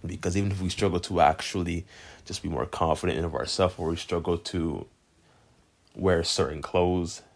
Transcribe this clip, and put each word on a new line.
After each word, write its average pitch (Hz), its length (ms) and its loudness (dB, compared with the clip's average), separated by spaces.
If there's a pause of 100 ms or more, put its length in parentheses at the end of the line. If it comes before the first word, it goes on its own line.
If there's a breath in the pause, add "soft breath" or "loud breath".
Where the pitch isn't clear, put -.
Because 87 320 -4
even 98 140 0
if 95 100 -4
we 92 80 0
struggle 90 300 0
to 87 220 2
actually 85 640 2 (400 loud breath)
just - 180 -10
be - 60 -4
more 58 180 -2
confident 80 500 0
in 82 80 0
of 80 80 -4
ourselves, 85 460 0
or 80 100 -2
we 85 60 0
struggle 85 420 -2
to 80 480 -4 (1080 soft breath)
wear 87 280 4
certain 76 380 -2
clothes 90 640 0 (120)